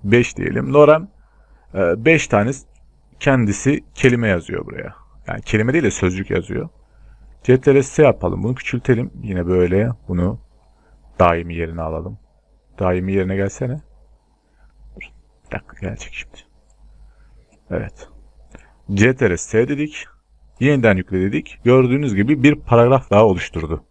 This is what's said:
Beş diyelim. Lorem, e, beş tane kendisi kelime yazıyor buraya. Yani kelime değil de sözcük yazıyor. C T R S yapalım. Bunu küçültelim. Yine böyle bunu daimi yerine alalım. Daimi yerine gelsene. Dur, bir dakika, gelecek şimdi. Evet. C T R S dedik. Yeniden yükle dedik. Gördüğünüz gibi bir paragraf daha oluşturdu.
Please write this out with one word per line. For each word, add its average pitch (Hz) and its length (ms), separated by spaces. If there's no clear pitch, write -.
Beş 120 340
diyelim. 131 360
Lorem, 151 380
e, 95 320
beş 160 220
tane 107 240
kendisi 131 720
kelime 120 340
yazıyor 87 380
buraya. - 300
Yani - 140
kelime 113 320
değil 165 100
de 101 80
sözcük 92 380
yazıyor. 95 400
C 131 180
T 139 120
R 139 100
S - 200
yapalım. 92 400
Bunu 123 120
küçültelim. 123 560
Yine 90 240
böyle 92 420
bunu 90 320
daimi 85 360
yerine 82 260
alalım. 82 380
Daimi 92 340
yerine 95 220
gelsene. 120 460
Dur, - 60
bir - 60
dakika, - 300
gelecek - 320
şimdi. - 240
Evet. 82 400
C 113 220
T 123 140
R 87 80
S 117 300
dedik. 147 380
Yeniden 120 380
yükle 92 240
dedik. 107 420
Gördüğünüz 127 520
gibi 123 280
bir 147 120
paragraf 123 540
daha 104 160
oluşturdu. 80 640